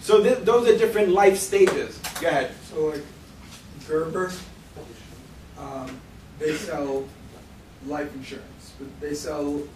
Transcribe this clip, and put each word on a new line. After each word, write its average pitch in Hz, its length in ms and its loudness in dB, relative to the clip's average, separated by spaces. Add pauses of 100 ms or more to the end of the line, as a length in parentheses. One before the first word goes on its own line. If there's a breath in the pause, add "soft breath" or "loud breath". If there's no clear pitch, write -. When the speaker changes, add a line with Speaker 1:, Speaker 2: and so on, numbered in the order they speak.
Speaker 1:
So 214 200 8
th-, 247 180 4
those 240 280 4
are 214 100 8
different 208 320 2
life 190 280 6
stages. - 600 2 (220)
Go 165 80 0
ahead. 160 240 0 (180)
Speaker 2:
So 156 180 -2
like 151 160 -4 (840)
Gerber, 165 440 -2 (1300)
um, 131 420 -12 (400)
they 156 160 0
sell 143 520 -4 (800)
life 147 300 -6
insurance, - 600 -14
but 135 100 -14 (120)
they 147 140 -6
sell 147 480 -4 (140)